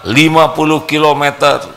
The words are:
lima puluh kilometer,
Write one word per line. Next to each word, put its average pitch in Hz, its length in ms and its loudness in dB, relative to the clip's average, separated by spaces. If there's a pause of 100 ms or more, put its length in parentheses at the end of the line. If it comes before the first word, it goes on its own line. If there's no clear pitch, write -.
lima 156 460 2
puluh 156 320 -2
kilometer, 143 720 0 (180)